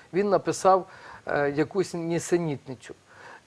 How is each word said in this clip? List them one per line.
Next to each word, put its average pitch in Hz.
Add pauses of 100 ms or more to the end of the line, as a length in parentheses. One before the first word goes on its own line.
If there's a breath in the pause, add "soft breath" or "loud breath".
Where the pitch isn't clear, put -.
(140)
Він 202
написав, 185 (400 loud breath)
е, 143
якусь 156
нісенітницю. 165 (520 loud breath)